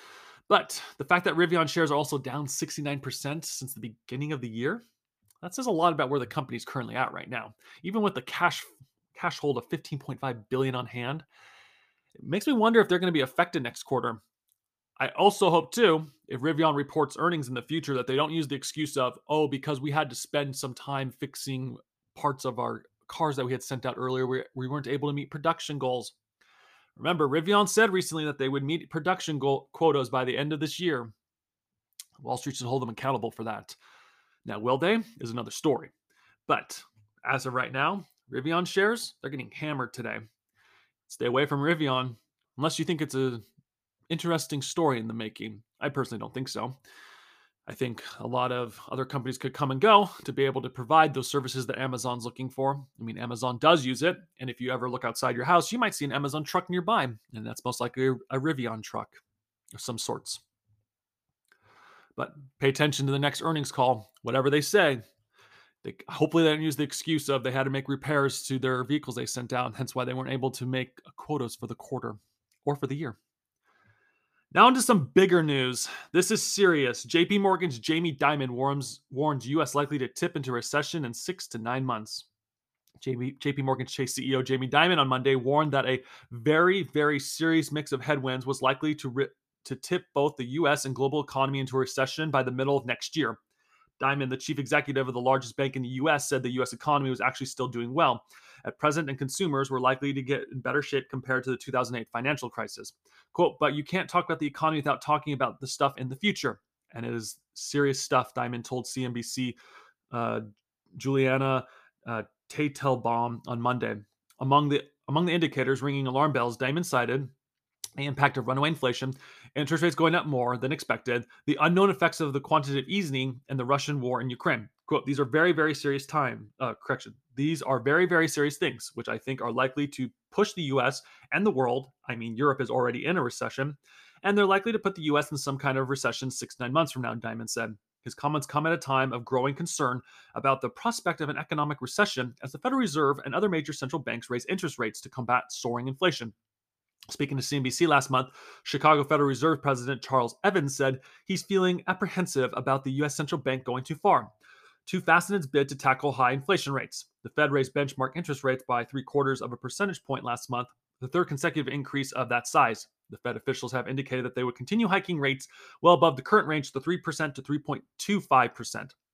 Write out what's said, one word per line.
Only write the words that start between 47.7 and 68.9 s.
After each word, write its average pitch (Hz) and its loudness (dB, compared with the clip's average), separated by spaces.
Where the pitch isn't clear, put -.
think 120 -6
a 113 -8
lot 123 -2
of 123 -6
other 131 -4
companies 131 -6
could 135 -6
come 143 -2
and 131 -2
go 208 8
to - -6
be 135 2
able 131 0
to 123 -6
provide 147 4
those 127 -4
services 131 -2
that 135 -4
Amazon's 123 -4
looking 123 -8
for. 139 -2
I 113 -12
mean, 113 -8
Amazon 120 -4
does 156 6
use 127 -2
it, 175 2
and 127 -8
if 120 -12
you 123 -2
ever 123 -2
look 123 -4
outside 123 -2
your 120 -2
house, 170 4
you 233 -2
might 226 0
see - -4
an 135 -4
Amazon 143 -2
truck 180 -2
nearby, 180 0
and 110 -10
that's 117 -10
most 123 -4
likely 127 0
a, 131 4
a 135 -2
Rivian 127 -2
truck 110 -10
of 110 -16
some 117 -6
sorts. - -8
But - -6
pay 139 4
attention 139 0
to 135 0
the 139 0
next 143 0
earnings 151 -2
call. 123 0
Whatever 127 2
they 147 4
say, 143 4
they, - -12
hopefully 165 2
they 156 6
don't 156 -2
use 156 -2
the 151 -2
excuse 147 -2
of 135 0
they 127 -2
had 135 0
to 135 -2
make 135 -4
repairs 139 0
to 131 -4
their 127 0
vehicles 139 -4